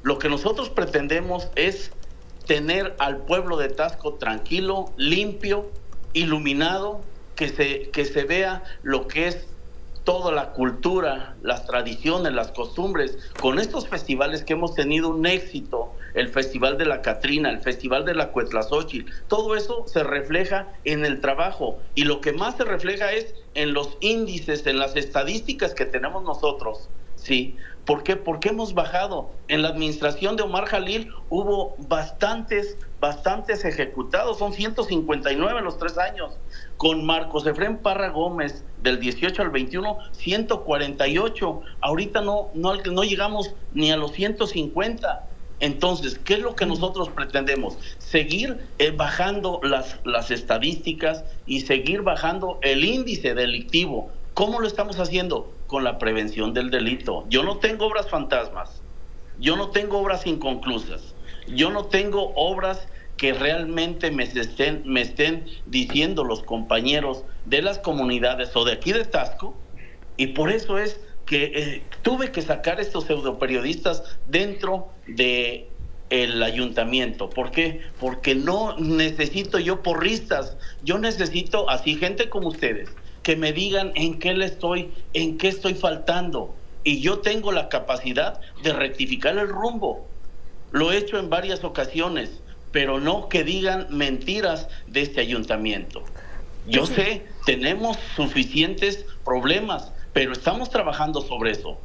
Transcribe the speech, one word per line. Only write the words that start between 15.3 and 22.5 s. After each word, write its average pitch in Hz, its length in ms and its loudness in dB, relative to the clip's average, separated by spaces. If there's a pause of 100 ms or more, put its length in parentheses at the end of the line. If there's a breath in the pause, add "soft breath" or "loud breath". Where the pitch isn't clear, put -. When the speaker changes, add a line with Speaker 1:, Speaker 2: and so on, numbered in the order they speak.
Speaker 1:
el 123 160 2
Festival 131 480 2
de 165 80 2
la 135 160 2
Catrina, 139 480 2
el 113 120 -2
Festival 127 440 0
de 175 80 0
la 156 180 0
Cuetlazóchitl, 123 800 0 (160 loud breath)
todo 214 280 2
eso 233 320 0
se 160 160 2
refleja 165 640 2 (160 loud breath)
en 151 200 0
el 139 160 2
trabajo, 147 600 0 (160)
y 143 80 6
lo 147 180 4
que 151 100 2
más 202 260 -2